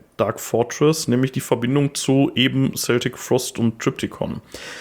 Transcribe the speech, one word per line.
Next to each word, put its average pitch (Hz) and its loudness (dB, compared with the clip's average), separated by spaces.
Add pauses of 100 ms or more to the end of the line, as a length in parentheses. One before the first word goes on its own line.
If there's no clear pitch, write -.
(160)
Dark 104 0
Fortress, 143 0
nämlich 127 2
die 135 -4
Verbindung 131 0
zu 135 2
eben 127 2
Celtic 120 0
Frost - -2
und 113 0
Triptykon. - -4 (400)